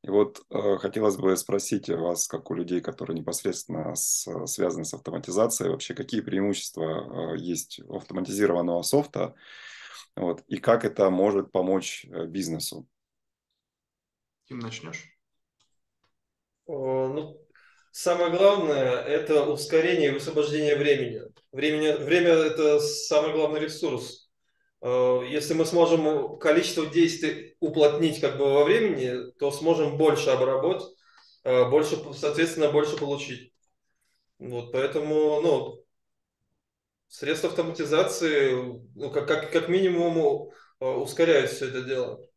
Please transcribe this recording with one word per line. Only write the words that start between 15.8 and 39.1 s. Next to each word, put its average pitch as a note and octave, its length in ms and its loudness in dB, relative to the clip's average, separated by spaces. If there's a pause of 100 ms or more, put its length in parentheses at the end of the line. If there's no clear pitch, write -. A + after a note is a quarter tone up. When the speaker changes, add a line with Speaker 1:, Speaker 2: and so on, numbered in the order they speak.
Speaker 3:
Э, E3+ 60 -12
ну, C3 640 -4 (540)
самое F3 400 0
главное — D#3+ 680 4
это D3+ 440 2
ускорение D#3+ 640 2
и C3+ 40 0
высвобождение D3 600 0
времени. B2+ 460 0 (300)
Времени, D3+ 400 0 (120)
время — E3+ 300 4
это D3+ 460 4
самый D3+ 540 0
главный D3+ 260 0
ресурс. D3 720 -6 (520)
Э, B2+ 480 2
если D3 240 -2
мы D#3+ 120 2
сможем D#3+ 720 2
количество E3 460 2
действий D#3 720 0
уплотнить D3+ 640 2
как C3+ 160 -2
бы C#3 160 0
во D3 120 6
времени, D3 720 0
то C#3+ 120 0
сможем D3+ 460 0
больше D3 320 4
обработать, C3 600 0 (540)
э, B2+ 260 4
больше, D3+ 280 2 (160)
соответственно, D3+ 580 0
больше D3 260 0
получить. C#3 560 -8 (880)
Вот, A#2+ 340 -12
поэтому, D3+ 680 0
ну, D3+ 420 0 (1200)
средства D#3 420 -4
автоматизации, D3 1300 0 (140)
ну, C#3+ 160 -10